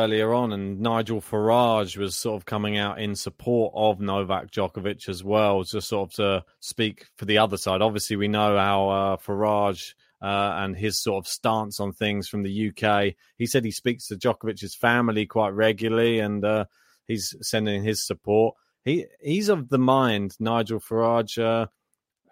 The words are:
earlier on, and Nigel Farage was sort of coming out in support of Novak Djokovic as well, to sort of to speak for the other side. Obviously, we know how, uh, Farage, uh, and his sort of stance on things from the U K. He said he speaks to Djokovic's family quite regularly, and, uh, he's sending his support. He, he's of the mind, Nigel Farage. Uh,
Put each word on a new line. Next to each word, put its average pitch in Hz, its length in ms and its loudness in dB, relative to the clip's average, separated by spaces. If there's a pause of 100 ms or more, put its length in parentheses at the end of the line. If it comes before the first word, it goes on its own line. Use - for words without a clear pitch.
earlier 110 320 2
on, 120 200 0
and 98 260 -6
Nigel 113 420 -2
Farage 110 760 2
was 98 180 -4
sort 107 260 -4
of - 40 -20
coming 104 320 -2
out 101 220 -4
in 104 160 -6
support 117 600 -2
of 107 240 2
Novak 95 520 -2
Djokovic 98 580 -4
as 92 140 -8
well, 101 420 4
to 104 160 -6
sort 98 280 -4
of - 60 -16
to 98 300 0 (140)
speak - 460 -6 (120)
for - 80 -10
the 104 120 2
other 101 200 4
side. 95 240 0
Obviously, 107 340 0
we 101 120 0
know 104 300 2
how, 98 320 2
uh, 98 280 0
Farage, 104 760 0 (280)
uh, 101 320 0 (100)
and 95 120 -6
his 101 240 -4
sort 98 240 -2
of - 60 -14
stance 110 500 -2
on 101 120 -4
things 101 360 -2
from 104 140 -4
the 98 100 -4
U 104 220 -2
K. 101 420 2 (220)
He 120 80 -2
said 123 180 2
he 110 80 -2
speaks - 360 -4
to 107 80 -8
Djokovic's 104 600 -4
family 117 520 2
quite 107 220 0
regularly, 110 680 2
and, 104 240 -2
uh, 107 220 2 (400)
he's 107 360 -6
sending 104 420 -2
his 107 220 -2
support. 107 500 2 (280)
He, 151 220 -2 (160)
he's 185 280 -2
of 151 200 0
the 135 80 2
mind, 127 600 4
Nigel 113 400 0
Farage. 117 580 0
Uh, 113 300 0 (640)